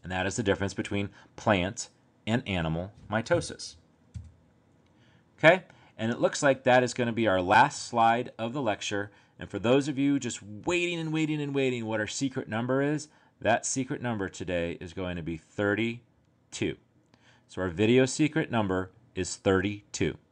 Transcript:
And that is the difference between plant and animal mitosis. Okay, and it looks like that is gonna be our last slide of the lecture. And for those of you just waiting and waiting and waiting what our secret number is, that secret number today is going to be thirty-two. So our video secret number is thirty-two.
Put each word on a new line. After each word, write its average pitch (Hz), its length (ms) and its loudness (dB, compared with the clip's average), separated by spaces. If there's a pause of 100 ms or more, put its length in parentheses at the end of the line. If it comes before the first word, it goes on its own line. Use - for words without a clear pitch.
And 87 100 -8
that 92 140 0
is 95 100 -2
the 120 60 -2
difference 98 320 0
between 101 360 -4 (240)
plant 98 540 0 (380)
and 120 200 0
animal 87 460 -2 (180)
mitosis. - 680 -2 (1600)
Okay, 175 260 6 (340)
and 113 140 0
it - 80 -4
looks - 220 0
like 135 200 4
that 127 200 6
is 123 120 -2
gonna 120 180 -2
be 110 140 0
our 92 160 4
last 113 440 4
slide 117 520 2
of 117 140 -6
the 143 100 -6
lecture. 104 480 -4 (280)
And 90 120 -12
for 101 80 -6
those 127 300 4
of 135 100 -4
you 139 200 2
just 123 240 -6
waiting 170 560 -2
and 160 140 -6
waiting 156 300 -2
and 143 120 -6
waiting 127 300 0
what 110 160 -2
our 104 60 0
secret - 420 -6
number 123 320 0
is, 147 280 -2 (320)
that 107 260 2
secret 135 340 -4
number 104 300 -4
today 85 500 -4
is 87 140 -14
going 90 220 -6
to 85 60 -8
be 82 140 -6
thirty-two. - 1400 -4 (720)
So - 120 -12
our 92 80 -2
video 113 380 4
secret 151 440 -2
number 92 420 -2 (220)
is 92 220 -4
thirty-two. 98 800 0 (160)